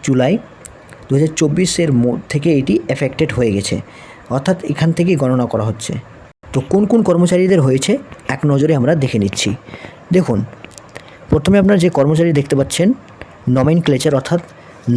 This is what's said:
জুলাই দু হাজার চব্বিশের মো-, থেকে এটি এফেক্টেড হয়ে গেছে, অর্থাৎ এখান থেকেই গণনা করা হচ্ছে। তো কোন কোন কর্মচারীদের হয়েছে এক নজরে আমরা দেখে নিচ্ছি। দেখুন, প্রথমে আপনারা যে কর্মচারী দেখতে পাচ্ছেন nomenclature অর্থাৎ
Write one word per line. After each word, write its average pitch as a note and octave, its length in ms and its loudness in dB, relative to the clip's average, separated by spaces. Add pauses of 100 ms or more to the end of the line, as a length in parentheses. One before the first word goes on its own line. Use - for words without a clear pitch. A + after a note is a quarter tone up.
জুলাই C3 280 2 (760)
দু - 80 -6
হাজার D3+ 240 2
চব্বিশের E3 500 0 (120)
মো-, A#2+ 180 0 (120)
থেকে D3+ 180 -2 (100)
এটি C3+ 140 0 (220)
এফেক্টেড C#3+ 420 -2
হয়ে A#2+ 180 2
গেছে, G2 200 -4 (600)
অর্থাৎ F3+ 220 -2 (140)
এখান D#3+ 260 0
থেকেই F3 240 2
গণনা B2+ 320 0
করা A2 160 -2
হচ্ছে। - 240 -8 (600)
তো C#3 60 -2 (120)
কোন G3+ 200 2
কোন A#3 80 4 (100)
কর্মচারীদের F3+ 580 2
হয়েছে C3+ 240 0 (440)
এক C3+ 60 -10 (100)
নজরে C#3+ 280 2
আমরা B2+ 140 2 (100)
দেখে A#2+ 200 -2
নিচ্ছি। G2 260 -4 (640)
দেখুন, C3+ 240 0 (920)
প্রথমে D#3 320 2
আপনারা G3 220 4
যে F3 140 4
কর্মচারী D#3 420 2
দেখতে C#3+ 200 -2
পাচ্ছেন - 280 0 (680)
nomenclature C#3+ 640 2
অর্থাৎ E3+ 220 -2 (560)